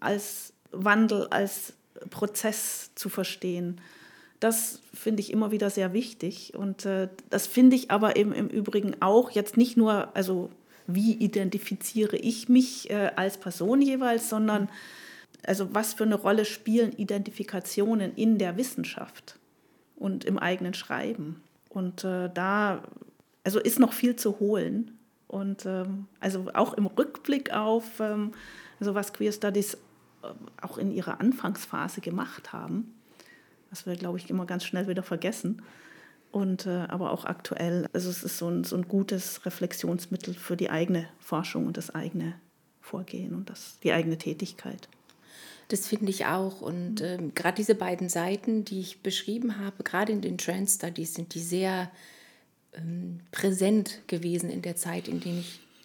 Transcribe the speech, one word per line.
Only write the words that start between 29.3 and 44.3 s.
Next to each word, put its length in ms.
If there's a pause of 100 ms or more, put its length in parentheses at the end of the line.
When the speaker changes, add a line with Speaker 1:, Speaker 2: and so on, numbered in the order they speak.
Speaker 1:
Studies, 420
äh, 520 (340)
auch 180
in 120
ihrer 300
Anfangsphase 800
gemacht 520
haben, 400 (800)
was 160
wir, 100
glaub 200
ich, 120
immer 160
ganz 200
schnell 220
wieder 160
vergessen. 600 (680)
Und, 360
äh, 220
aber 220
auch 140
aktuell, 680
also 160
es 120
ist 140
so 120
ein, 160
so 120
ein 100
gutes 600
Reflexionsmittel 880
für 240
die 100
eigene 400 (100)
Forschung 480
und 120
das 160
eigene 400 (480)
Vorgehen 520
und 140
das, 340
die 120
eigene 240
Tätigkeit. 720 (800)